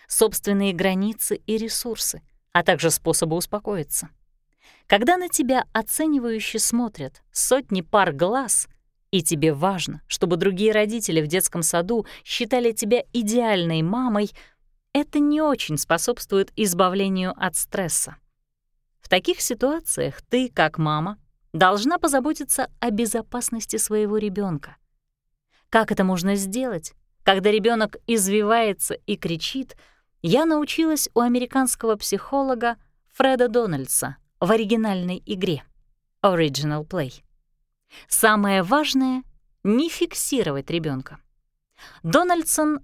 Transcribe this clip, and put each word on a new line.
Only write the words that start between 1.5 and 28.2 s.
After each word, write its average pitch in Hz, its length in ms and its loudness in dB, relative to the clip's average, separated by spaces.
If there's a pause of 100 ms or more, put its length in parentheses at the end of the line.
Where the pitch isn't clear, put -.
ресурсы — - 640 -6 (300)
а 175 100 2
также 165 280 2
способы 160 460 0
успокоиться. 180 720 -6 (760)
Когда 240 300 4
на 359 120 -4
тебя 262 440 0
оценивающе 233 880 -2
смотрят 214 600 -4 (100)
сотни 240 500 0
пар 185 300 4
глаз, 202 560 0 (420)
и 180 120 0
тебе 160 300 0
важно, 156 560 -2
чтобы 180 280 0
другие 196 360 2
родители 214 480 0
в 151 80 0
детском 175 340 -2
саду 180 440 0 (180)
считали 240 480 0
тебя 220 400 0
идеальной 208 680 0
мамой, 208 500 0 (600)
это 294 280 0
не 294 200 2
очень 254 380 0
способствует 196 800 0
избавлению 190 800 0
от 180 200 -4
стресса. - 600 -4 (840)
В - 80 -20
таких 185 320 0
ситуациях 254 840 -4
ты, 254 260 -2
как 156 300 0
мама, 156 400 -2 (340)
должна 202 460 4
позаботиться 277 720 0 (100)
о 240 100 -2
безопасности 226 880 -4
своего 214 380 -2
ребенка. 196 600 -4 (960)
Как 220 200 2
это 196 140 0
можно 185 320 0
сделать? 196 580 -4 (300)
Когда 196 260 4
ребенок 220 460 2 (100)
извивается 214 880 0